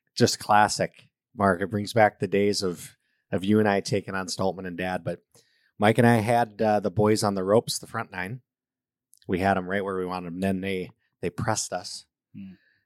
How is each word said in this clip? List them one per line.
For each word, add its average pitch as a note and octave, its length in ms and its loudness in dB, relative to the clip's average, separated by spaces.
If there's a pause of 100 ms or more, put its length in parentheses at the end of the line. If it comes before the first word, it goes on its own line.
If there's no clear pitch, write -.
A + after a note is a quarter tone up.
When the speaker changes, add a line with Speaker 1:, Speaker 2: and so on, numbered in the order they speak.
(160)
Speaker 1:
Just - 240 2
classic, - 680 2 (280)
Mark. F#2+ 260 2
It F#2+ 100 -4
brings G#2 220 -4
back G#2+ 260 4
the G2+ 80 -2
days G2+ 360 0
of, - 340 -8 (340)
of F#2+ 140 -4
you G#2+ 140 4
and G#2+ 100 4
I G2 120 2
taking G2 340 -6
on F#2 120 -6
Stoltman F#2 400 -6
and F2 100 -10
Dad. F#2 280 -6
But F2 160 -8 (580)
Mike G#2+ 200 4
and A#2 80 6
I A#2+ 100 6
had, A2 440 0
uh, G#2+ 200 2
the G2 100 -4
boys G#2+ 320 2
on G2+ 120 0
the F#2+ 80 -4
ropes, G#2 360 2
the G2+ 80 -16
front A2+ 240 -10
nine. G2 300 -10 (880)
We F#2 100 -2
had G2 180 2
'em F2+ 120 -6
right G2 160 -4
where G2 120 -4
we F#2 80 -4
wanted F2+ 220 -8
'em. E2+ 140 -10
Then F#2+ 180 0
they, F#2 300 -6 (320)
they F2+ 80 -4
pressed - 420 -4
us. - 340 -10 (300)
Speaker 2:
Hmm. F#2+ 180 -16 (320)